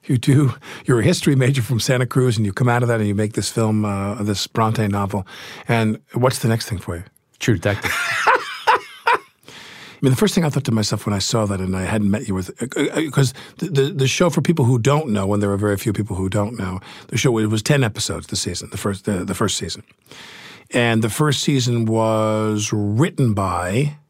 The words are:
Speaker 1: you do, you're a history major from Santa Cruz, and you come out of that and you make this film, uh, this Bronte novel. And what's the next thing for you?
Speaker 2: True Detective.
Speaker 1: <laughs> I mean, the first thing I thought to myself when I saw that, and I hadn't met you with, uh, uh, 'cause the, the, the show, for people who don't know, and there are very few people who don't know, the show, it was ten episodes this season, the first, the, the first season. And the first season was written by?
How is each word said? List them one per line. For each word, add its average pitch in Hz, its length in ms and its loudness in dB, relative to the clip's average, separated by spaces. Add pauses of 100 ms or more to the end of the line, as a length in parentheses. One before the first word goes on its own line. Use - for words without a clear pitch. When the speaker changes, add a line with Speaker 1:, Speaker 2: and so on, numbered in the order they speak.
Speaker 1:
you 135 140 0
do, 139 340 4 (320)
you're 123 140 4
a 107 40 2
history 170 320 4
major 131 280 2
from 120 160 0
Santa 127 260 2
Cruz, 127 320 2
and 110 80 2
you 95 80 -2
come 123 160 2
out 120 140 2
of 117 60 0
that 117 100 2
and 104 80 2
you 101 80 0
make 107 180 0
this - 160 -2
film, 107 360 0
uh, 101 360 -4
this 101 240 -2
Bronte 110 420 0
novel. 101 380 -2 (420)
And 110 320 2 (140)
what's 123 260 2
the - 80 0
next 113 220 0
thing 90 80 -6
for 87 200 -8
you? 82 60 -12 (360)
Speaker 2:
True 113 160 2
Detective. 101 380 -2
Speaker 1:
<laughs> - 120 -4 (1400)
I - 540 -16
mean, 131 100 4
the 127 60 2
first 208 160 2
thing 170 120 4
I 151 40 2
thought 135 140 -2
to - 80 -2
myself 107 340 0
when 104 80 0
I 98 60 0
saw 110 260 0
that, 98 140 -2
and 92 160 -2
I 92 80 -4
hadn't 101 260 0
met 107 180 0
you 98 60 -4
with, 92 160 -4 (120)
uh, 143 200 -4
uh, 147 300 -2
'cause 131 220 2 (240)
the, - 100 -6
the, 139 140 2 (100)
the 135 160 0
show, 180 220 2
for 160 120 0
people 160 220 2
who 120 160 4
don't 143 300 2
know, 101 240 0
and 104 100 2
there 101 80 2
are 101 60 0
very 101 180 2
few 104 160 -2
people 101 240 -2
who 95 140 -2
don't 104 280 -2
know, 92 220 -6 (280)
the - 100 -6
show, 117 200 2
it 110 100 2
was 107 140 0
ten 143 220 2
episodes - 440 -4
this 95 120 -6
season, - 320 -8
the 95 60 -8
first, 98 260 -4
the, 92 220 -2
the 92 100 -6
first - 220 -2
season. - 260 -8 (880)
And 117 300 4
the 110 80 0
first 147 320 0
season 120 440 2
was 110 840 2
written 110 600 2
by? 95 640 0 (120)